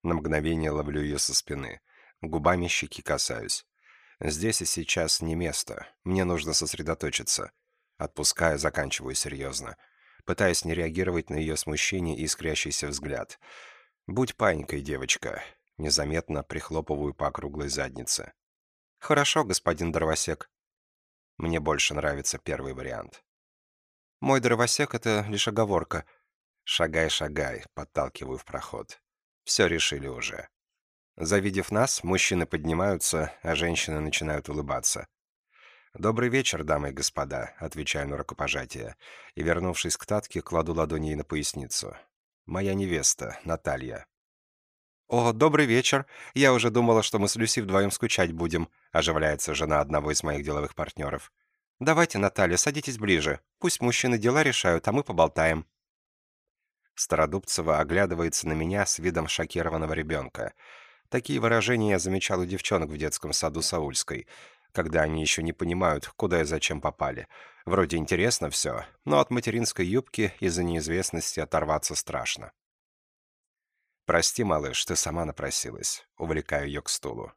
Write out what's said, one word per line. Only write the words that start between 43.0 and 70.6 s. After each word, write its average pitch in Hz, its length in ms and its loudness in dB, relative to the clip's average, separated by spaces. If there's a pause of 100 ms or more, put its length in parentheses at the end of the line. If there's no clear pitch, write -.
Наталья". 67 640 -4 (1000)
"О, 117 260 4
добрый 147 320 6
вечер! 131 420 4 (260)
Я 135 200 8
уже 117 180 6
думала, 113 320 8
что - 160 0
мы 101 80 4
с - 80 0
Люси 117 240 0
вдвоем 98 320 4
скучать 90 400 2
будем", 82 380 0 (220)
оживляется 78 600 2
жена 76 280 2
одного 73 300 0
из - 120 0
моих 73 200 -2
деловых 147 300 -4
партнёров. - 580 -8 (480)
"Давайте, 156 380 4
Наталья, 95 400 4
садитесь 139 400 0
ближе. 80 440 2 (180)
Пусть - 220 0
мужчины 123 360 2
дела 123 240 4
решают, 95 460 2
а 104 60 2
мы 143 100 2
поболтаем". 80 640 4 (1300)
Стародубцева 80 840 2
оглядывается 85 680 0
на 78 60 0
меня 90 320 0
с - 140 -2
видом 82 280 -2
шокированного 80 640 -2
ребёнка. 76 600 -6 (560)
Такие 131 300 -2
выражения 113 520 4
я 92 80 4
замечал 92 400 0
у 90 60 0
девчонок 87 440 0
в 76 80 -8
детском 76 360 -4
саду 80 280 -2
Саульской — 71 680 -4 (440)
когда 80 320 2
они 78 180 0
ещё 78 200 0
не 82 120 -2
понимают, 85 600 0
куда 87 260 2
и 76 40 2
зачем 76 360 -2
попали. 69 460 -4 (380)
Вроде 87 320 2
интересно 85 520 2
всё, - 340 -2 (220)
но 143 140 4
от 135 100 2
материнской 117 560 0
юбки 107 540 0
из-за 90 240 0